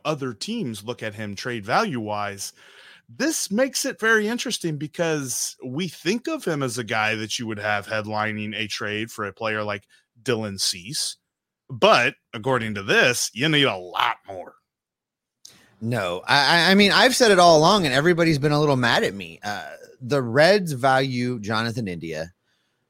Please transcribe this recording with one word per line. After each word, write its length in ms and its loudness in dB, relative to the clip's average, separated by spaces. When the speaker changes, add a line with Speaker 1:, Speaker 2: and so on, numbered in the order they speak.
Speaker 1:
other 280 -6
teams 500 -8
look 180 -10
at 140 -8
him 180 -8
trade 320 -8
value-wise, 880 -4
this 400 -4
makes 360 -2
it 160 -8
very 260 2
interesting 500 -4
because 800 -4
we 220 -6
think 400 -4
of 160 -6
him 180 -2
as 160 -4
a 60 -4
guy 320 0
that 240 -6
you 80 -8
would 120 -8
have 280 -2
headlining 680 -4
a 120 -4
trade 420 -6
for 160 -8
a 80 -8
player 300 -4
like 240 -8
Dylan 360 -4
Cease. 560 -6
But 460 4
according 420 -2
to 80 -6
this, 500 2
you 140 -2
need 160 4
a 140 0
lot 400 -2
more. 280 -14
Speaker 2:
No, 460 -2
I, 400 4
I, 40 6
I 40 6
mean, 160 6
I've 240 4
said 160 6
it 80 6
all 180 10
along, 280 6
and 80 0
everybody's 460 4
been 120 0
a 80 2
little 160 4
mad 280 2
at 100 -2
me. 300 -14
Uh, 280 -8
the 220 -2
Reds 520 4
value 640 0
Jonathan 480 -4
India 440 -8